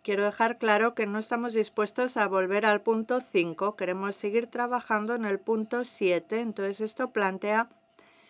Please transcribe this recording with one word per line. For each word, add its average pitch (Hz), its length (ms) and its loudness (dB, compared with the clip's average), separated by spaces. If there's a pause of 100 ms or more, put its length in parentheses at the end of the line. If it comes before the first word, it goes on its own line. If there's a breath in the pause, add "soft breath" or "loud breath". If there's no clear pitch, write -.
quiero 202 220 0
dejar 226 320 0
claro 226 360 2
que 220 140 -2
no 202 120 -4
estamos 233 340 -4
dispuestos 220 640 0
a 208 100 4
volver 190 380 2
al 208 160 4
punto 226 400 0
cinco. 180 540 0
Queremos 196 400 -4
seguir 226 320 -2
trabajando 240 680 -2
en 226 100 -4
el 196 140 0
punto 226 440 -2
siete. 185 580 0
Entonces, 202 400 -4
esto 240 300 -4
plantea 208 580 0 (600 soft breath)